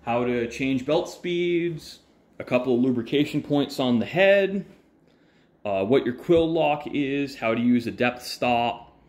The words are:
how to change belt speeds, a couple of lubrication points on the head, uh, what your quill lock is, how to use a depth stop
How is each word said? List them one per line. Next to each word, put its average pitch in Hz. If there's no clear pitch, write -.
how 120
to 120
change 131
belt 165
speeds, 175
a -
couple 123
of 120
lubrication 131
points 143
on 123
the 107
head, 196
uh, 98
what 123
your 123
quill 165
lock 147
is, 139
how 113
to 113
use 120
a 104
depth 123
stop 120